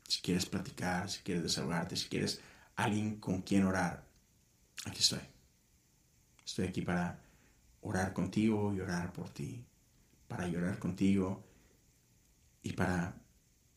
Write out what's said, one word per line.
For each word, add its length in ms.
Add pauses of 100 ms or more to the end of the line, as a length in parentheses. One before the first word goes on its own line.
Si 140
quieres 240
platicar, 640
si 120
quieres 220
desahogarte, 520
si 140
quieres 320 (340)
alguien 460
con 220
quien 200
orar, 420 (800)
aquí 140
estoy. 220 (1200)
Estoy 220
aquí 140
para 400 (600)
orar 300
contigo 640
y 80
orar 320
por 160
ti, 340 (640)
para 200
llorar 320
contigo 640 (1160)
y 120
para, 420 (600)